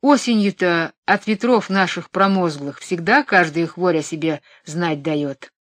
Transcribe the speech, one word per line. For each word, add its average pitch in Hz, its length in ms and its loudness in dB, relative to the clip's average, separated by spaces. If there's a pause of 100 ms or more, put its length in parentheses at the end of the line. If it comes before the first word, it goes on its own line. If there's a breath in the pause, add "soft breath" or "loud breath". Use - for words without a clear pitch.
Осенью-то 202 880 0 (140)
от 202 200 0
ветров 220 440 0
наших 190 400 -2
промозглых 151 680 0
всегда 185 440 0
каждая 170 420 2
хворь 170 340 0
о - 20 -4
себе 156 400 -4 (240 soft breath)
знать 160 340 -4
дает. 147 500 -4 (120)